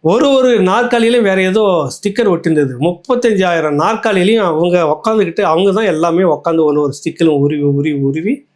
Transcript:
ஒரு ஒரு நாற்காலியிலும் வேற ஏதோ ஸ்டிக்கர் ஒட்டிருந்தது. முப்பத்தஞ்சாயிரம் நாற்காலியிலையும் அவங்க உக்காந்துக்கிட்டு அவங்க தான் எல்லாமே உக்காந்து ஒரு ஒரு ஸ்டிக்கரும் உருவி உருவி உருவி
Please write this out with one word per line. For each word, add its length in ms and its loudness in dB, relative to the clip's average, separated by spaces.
ஒரு 240 2
ஒரு 140 2
நாற்காலியிலும் 600 2
வேற 100 0
ஏதோ 120 0
ஸ்டிக்கர் 380 -2
ஒட்டிருந்தது. 420 -2
முப்பத்தஞ்சாயிரம் 960 -2
நாற்காலியிலையும் 640 0
அவங்க 420 0
உக்காந்துக்கிட்டு 640 -2
அவங்க 240 2
தான் 160 0
எல்லாமே 420 0
உக்காந்து 320 0
ஒரு 160 0
ஒரு 160 -4
ஸ்டிக்கரும் 460 -2
உருவி 260 -2
உருவி 240 -2
உருவி 260 -4